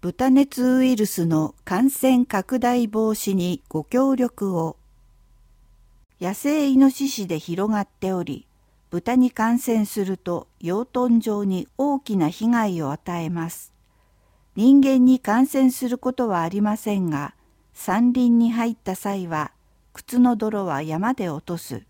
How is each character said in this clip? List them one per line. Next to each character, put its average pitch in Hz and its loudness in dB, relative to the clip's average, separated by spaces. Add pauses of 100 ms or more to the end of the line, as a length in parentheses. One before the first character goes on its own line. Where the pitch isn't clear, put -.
豚 247 -2
熱 269 4
ウ 254 4
イ 254 4
ル 214 2
ス 175 -2
の 156 0 (120)
感 254 2
染 254 2
拡 214 -4
大 240 0
防 220 0
止 208 -2
に 180 -2
ご 156 -6
協 269 0
力 208 -2
を。 160 -6 (1400)
野 180 -4
生 285 0
イ 262 4
ノ 269 8
シ 277 -2
シ 202 -8
で 170 -4
広 175 -4
が 208 0
っ 196 -6
て 190 -6
お 180 -4
り、 151 -10 (420)
豚 202 -2
に 254 4
感 233 0
染 226 0
す 202 -6
る 190 -2
と 175 -8 (100)
養 196 -4
豚 240 2
場 208 -4
に 190 -4
大 277 -2
き 214 -6
な 156 0
被 226 -4
害 214 0
を 143 -4
与 175 -8
え 160 -6
ま 170 -6
す。 - -20 (840)
人 262 8
間 262 4
に 254 6
感 233 2
染 262 2
す 247 -6
る 240 -4
こ 254 -4
と 254 -4
は 175 0
あ 165 -2
り 196 -4
ま 214 0
せ 208 -4
ん 180 -2
が、 147 -6 (380)
山 233 0
林 247 2
に 233 4
入 233 -2
っ - -10
た - -8
際 196 -6
は、 156 -6 (400)
靴 - -4
の 247 4
泥 208 -4
は 151 -4
山 170 -2
で 190 -6
落 151 -8
と 175 -8
す。 123 -12